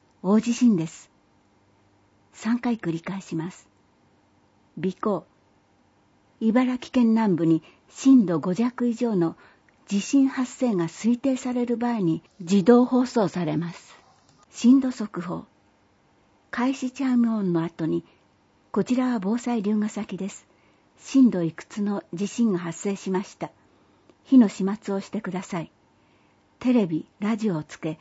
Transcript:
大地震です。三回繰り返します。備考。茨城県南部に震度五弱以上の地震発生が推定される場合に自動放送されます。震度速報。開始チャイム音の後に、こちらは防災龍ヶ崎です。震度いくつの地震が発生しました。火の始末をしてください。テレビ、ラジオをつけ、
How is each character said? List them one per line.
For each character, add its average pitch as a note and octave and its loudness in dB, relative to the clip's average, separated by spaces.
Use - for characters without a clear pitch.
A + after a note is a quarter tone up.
大 G3+ 4
地 A#3 -2
震 A#3 4
で E3 -2
す。 - -20
三 A#3 -4
回 A#3+ -4
繰 E3 -4
り D#3+ -6
返 F#3+ -8
し - -12
ま E3 -6
す。 - -20
備 F3+ -4
考。 G3+ -4
茨 B3 2
城 - -12
県 A#3+ 2
南 A3 2
部 E3 0
に E3 2
震 C4 6
度 E3+ 0
五 F3+ -2
弱 A#3+ -2
以 A#3 0
上 A3+ -2
の E3+ 0
地 G3+ 0
震 C4+ 2
発 C4 -6
生 B3 -2
が F3 0
推 A#3+ -2
定 C4 0
さ B3+ -6
れ B3 -2
る A#3+ -2
場 A#3 -2
合 A3 -4
に E3 0
自 F#3+ 2
動 A#3+ 8
放 B3+ 2
送 A3 0
さ F3 -4
れ D#3 -2
ま E3+ -6
す。 - -20
震 C4 6
度 C4 -4
速 G#3 -10
報。 E3+ -10
開 B3+ -2
始 B3+ -6
チ C#4 -8
ャ C4 0
イ B3 4
ム A#3 2
音 F#3+ 0
の E3 2
後 E3+ -4
に、 E3+ -2
こ G3 0
ち B3 0
ら B3+ 0
は A#3+ -2
防 G3+ -2
災 A#3+ -4
龍 G#3 0
ヶ G#3+ -2
崎 G3+ -10
で F#3+ -8
す。 - -20
震 C4 4
度 F3+ 0
い D#3+ -2
く - -16
つ - -10
の G3+ -4
地 G3 -4
震 A3+ 0
が E3+ -2
発 E3+ -10
生 G3+ -4
し F#3+ -8
ま F#3 0
し - -14
た。 - -12
火 C4 6
の A3+ 8
始 F#3+ -4
末 G3 -6
を G3 -2
し - -14
て G3 -8
く F#3 -10
だ F#3 -8
さ F#3 -6
い。 D#3 -12
テ B3+ 0
レ A3+ 4
ビ、 D#3 -4
ラ G#3 -2
ジ G#3+ -2
オ D#3+ -2
を D3+ -6
つ - -18
け、 D#3+ -8